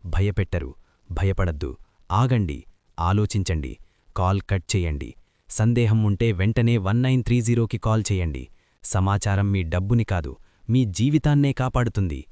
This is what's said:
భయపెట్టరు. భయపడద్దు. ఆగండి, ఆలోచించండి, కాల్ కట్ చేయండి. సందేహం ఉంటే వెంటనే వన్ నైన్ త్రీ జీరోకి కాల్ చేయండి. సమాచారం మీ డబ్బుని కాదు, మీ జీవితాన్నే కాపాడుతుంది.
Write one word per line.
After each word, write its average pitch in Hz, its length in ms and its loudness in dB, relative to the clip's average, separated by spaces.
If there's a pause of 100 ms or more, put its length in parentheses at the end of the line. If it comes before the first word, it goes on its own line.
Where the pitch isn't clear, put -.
భయపెట్టరు. 87 640 -2 (380)
భయపడద్దు. 85 640 -2 (380)
ఆగండి, 104 500 0 (380)
ఆలోచించండి, 90 760 0 (420)
కాల్ 95 260 0
కట్ - 280 -4
చేయండి. 82 400 -2 (400)
సందేహం 113 540 2
ఉంటే 104 280 2
వెంటనే 113 460 2
వన్ 101 240 0
నైన్ 131 220 2
త్రీ 123 180 2
జీరోకి 117 360 0
కాల్ 110 260 0
చేయండి. 82 400 -2 (400)
సమాచారం 98 680 0
మీ 98 120 0
డబ్బుని 95 420 0
కాదు, 78 260 -4 (380)
మీ 123 160 4
జీవితాన్నే 143 680 2
కాపాడుతుంది. 110 640 -2 (120)